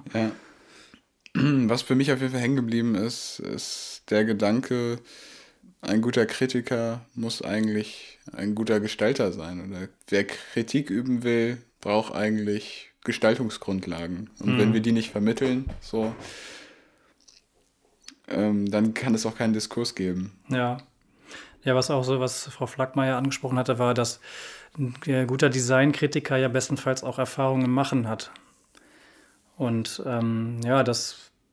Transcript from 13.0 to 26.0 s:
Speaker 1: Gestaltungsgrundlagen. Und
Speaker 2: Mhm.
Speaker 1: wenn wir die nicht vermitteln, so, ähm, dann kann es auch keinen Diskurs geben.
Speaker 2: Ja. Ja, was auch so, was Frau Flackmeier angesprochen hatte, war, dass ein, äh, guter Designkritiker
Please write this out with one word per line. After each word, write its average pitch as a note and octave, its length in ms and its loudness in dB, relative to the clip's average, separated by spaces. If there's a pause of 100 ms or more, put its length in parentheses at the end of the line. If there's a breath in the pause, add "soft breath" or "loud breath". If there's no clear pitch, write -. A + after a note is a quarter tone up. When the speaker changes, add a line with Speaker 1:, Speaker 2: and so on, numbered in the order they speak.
Speaker 1:
Gestaltungsgrundlagen. F#2+ 1300 0 (100)
Und G#2+ 160 2
Speaker 2:
Mhm. B2 40 6
Speaker 1:
wenn G#2+ 140 6
wir A2 60 4
die A2+ 140 2
nicht A2+ 180 0
vermitteln, B2+ 540 0 (160)
so, A2+ 320 -4 (2250 loud breath)
ähm, G#2 440 0
dann A2 220 2
kann A#2+ 200 0
es A2 120 0
auch A2+ 100 -4
keinen A2+ 180 2
Diskurs A2 420 -4
geben. F#2 360 -4 (180)
Speaker 2:
Ja. B2 280 0 (840 loud breath)
Ja, C3 120 4
was B2+ 140 2
auch C#3 140 2
so, C3 160 0
was B2+ 280 -4
Frau C3 200 -6
Flackmeier C3 500 0
angesprochen C3+ 400 -2
hatte, B2 220 2
war, B2 140 4
dass A#2 260 0 (580 loud breath)
ein, B2+ 180 -4 (120)
äh, C3 180 2
guter C3 240 4
Designkritiker C3+ 880 4